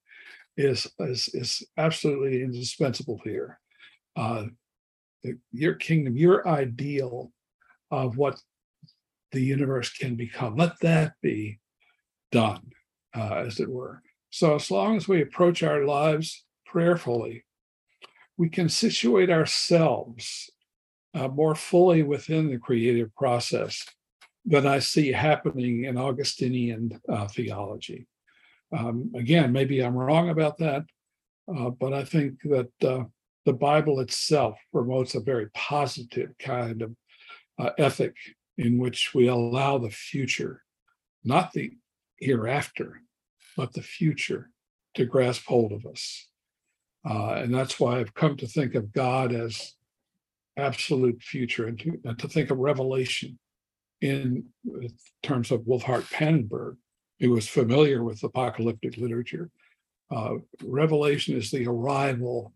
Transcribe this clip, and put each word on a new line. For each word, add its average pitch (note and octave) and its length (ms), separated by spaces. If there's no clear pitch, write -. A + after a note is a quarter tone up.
is, C3+ 300
is, B2+ 340
is - 280
absolutely C#3 640
indispensable B2 840
here. G2+ 360
Uh, A2+ 300
the, - 160
your D3+ 220
kingdom, C#3+ 420
your F3 300
ideal C3 840
of C3 260
what C#3 240
the C3+ 100
universe C3+ 500
can B2 220
become, A2+ 420
let E3 240
that D#3+ 400
be G#2+ 380
done, A2 400
uh, G#2+ 300
as A#2 140
it - 80
were. B2+ 340
So D#3 240
as D3 160
long G3 260
as F3+ 120
we F3+ 140
approach F3 400
our D3+ 220
lives D3+ 600
prayerfully, A#2+ 800
we E3+ 120
can E3 200
situate A3+ 600
ourselves, D#3 1200
uh, C3+ 140
more D3+ 260
fully F3 480
within D3+ 460
the B2+ 100
creative A#2 580
process A#2+ 680
than C#3+ 220
I C#3 120
see C#3+ 320
happening B2+ 720
in B2+ 140
Augustinian, B2 1080
uh, G#2 180
theology. G#2 800
Um, A#2 380
again, B2 380
maybe C3+ 280
I'm B2 160
wrong D#3 340
about D#3 280
that, D#3 260
uh, B2 160
but C3 220
I C#3 120
think C#3+ 400
that, C3 260
uh, C3 220
the D3 100
Bible D3 460
itself B2 580
promotes B2+ 420
a B2+ 60
very A2 340
positive B2+ 840
kind A#2+ 440
of, A2+ 120
uh, B2 200
ethic C#3 360
in A#2+ 200
which B2 360
we B2 140
allow B2+ 500
the A#2 120
future, C3 720
not D3+ 280
the - 200
hereafter, B2 840
but C3 160
the E3 100
future - 680
to B2+ 120
grasp B2 400
hold A#2 260
of G#2+ 140
us. - 420
Uh, G#2+ 260
and A#2 200
that's C3 260
why B2+ 180
I've A2+ 140
come D3+ 240
to C3 100
think B2+ 280
of G#2+ 180
God B2+ 400
as A2+ 420
absolute B2+ 640
future, A#2+ 440
and A2+ 140
to, E3 240
and A#2 140
to D#3+ 100
think C#3+ 220
of C3+ 80
Revelation C3 800
in C3+ 440
terms B2 280
of B2 120
Wolfhart A#2+ 480
Pannenberg, D3+ 640
who B2 100
was A2+ 180
familiar C3+ 540
with A2+ 220
apocalyptic A#2+ 720
literature. A#2+ 540
Uh, A2+ 240
Revelation D3 720
is A2 140
the C3 160
arrival B2 880